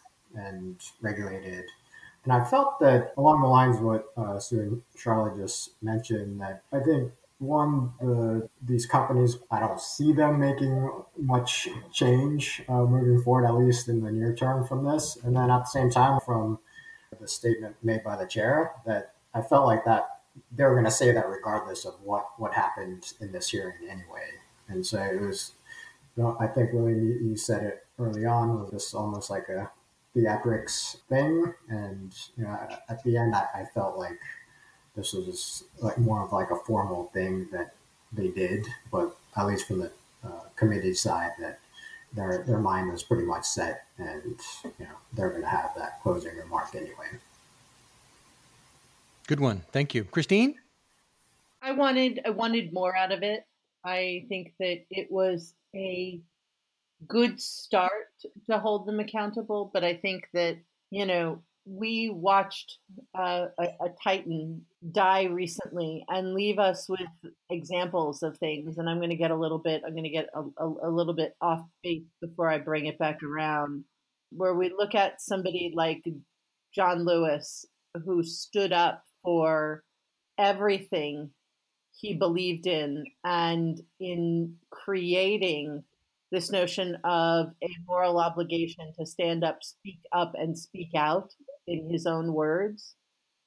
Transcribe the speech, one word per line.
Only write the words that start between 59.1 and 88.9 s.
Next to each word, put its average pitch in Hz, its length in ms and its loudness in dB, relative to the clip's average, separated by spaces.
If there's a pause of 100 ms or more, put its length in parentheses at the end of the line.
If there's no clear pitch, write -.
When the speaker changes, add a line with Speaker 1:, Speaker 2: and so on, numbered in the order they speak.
Speaker 3:
but 180 100 2
I 175 80 2
think 185 400 -6
that, 170 240 0 (340)
you 202 140 -2
know, 170 380 0 (260)
we 226 460 -4
watched, 190 640 0 (340)
uh, 180 340 -2 (120)
a, 175 60 0 (160)
a 175 80 -2 (140)
titan 165 640 -4 (280)
die 190 320 4
recently 175 840 -4
and 185 240 -4
leave 202 280 0
us 185 280 2
with 185 120 -4 (500)
examples 170 720 -2
of 156 160 -6
things. 156 400 -6
And 170 100 -4
I'm 165 120 -2
gonna 170 160 -2
get 165 160 0
a 160 40 0
little 160 220 -2
bit, 160 260 -2
I'm 165 120 -8
gonna 160 120 -6
get 151 240 -4
a, 151 100 -8 (200)
a, 160 260 -4
a - 20 0
little 170 220 0
bit 160 280 -2
off 165 260 0 (160)
base 165 220 -4 (160)
before 170 280 -2
I 156 100 2
bring 151 280 -2
it 151 140 -8
back 156 240 0
around, 147 580 -4 (480)
where 185 240 0
we 180 240 0
look 208 160 0
at 196 260 2
somebody 180 540 -4
like 160 300 -2 (680)
John 180 320 2
Lewis, 160 600 0 (380)
who 175 180 0
stood 180 500 -2
up 170 300 2 (220)
for 160 580 2 (560)
everything 190 920 0 (600)
he 208 240 -8
believed 175 540 0
in, 147 380 -2 (180)
and 170 560 0 (180)
in 170 560 -2 (160)
creating 180 1120 0 (480)
this 180 200 -2
notion 180 520 -2
of 165 460 2 (120)
a 170 80 -4 (200)
moral 180 320 2
obligation 165 800 -2